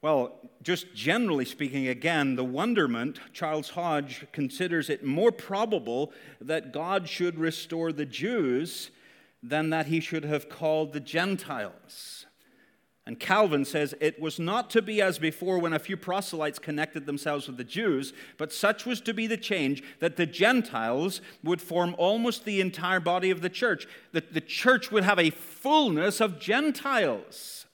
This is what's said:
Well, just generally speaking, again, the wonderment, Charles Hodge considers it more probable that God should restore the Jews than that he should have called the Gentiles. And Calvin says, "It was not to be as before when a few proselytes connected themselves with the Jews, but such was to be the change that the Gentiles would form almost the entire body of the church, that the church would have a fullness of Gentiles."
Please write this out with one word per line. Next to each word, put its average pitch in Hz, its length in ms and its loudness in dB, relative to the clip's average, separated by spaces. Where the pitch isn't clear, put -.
Well, 139 400 2
just - 320 -2
generally 156 480 2
speaking, 135 420 -4
again, 139 480 2
the 127 80 -2
wonderment, 139 800 0
Charles 156 380 -4
Hodge 147 640 -4
considers 160 580 -2
it 143 140 -2
more 160 260 4
probable 165 840 -2
that 143 320 -4
God 175 360 -2
should 175 300 -2
restore 165 540 -2
the 147 120 -4
Jews 156 840 -2
than 156 260 0
that 160 160 0
he 165 140 2
should 156 240 -6
have 147 240 -2
called 156 440 0
the 147 60 -6
Gentiles. 147 1300 -6
And 117 140 -10
Calvin 185 440 4
says, 147 360 -2
"It 151 200 0
was 160 200 -4
not 202 300 -2
to 226 120 4
be 208 180 -2
as 190 200 2
before 175 400 0
when 170 120 0
a 156 60 2
few 190 180 -6
proselytes 175 640 -4
connected 151 480 -4
themselves 143 400 -4
with 131 100 -10
the 123 60 -8
Jews, 139 500 0
but 156 140 -6
such 214 320 2
was 240 180 -2
to 226 120 -2
be 220 140 -2
the 220 80 0
change 156 480 0
that 170 160 0
the 175 100 2
Gentiles 160 920 2
would 170 180 0
form 175 340 0
almost 226 480 2
the 202 160 0
entire 185 380 0
body 180 320 2
of 185 100 0
the 175 80 -2
church, 185 380 0
that 160 240 -4
the 160 60 0
church - 500 2
would 208 140 4
have 190 160 6
a 160 100 6
fullness 208 880 2
of 190 200 0
Gentiles." 233 1300 0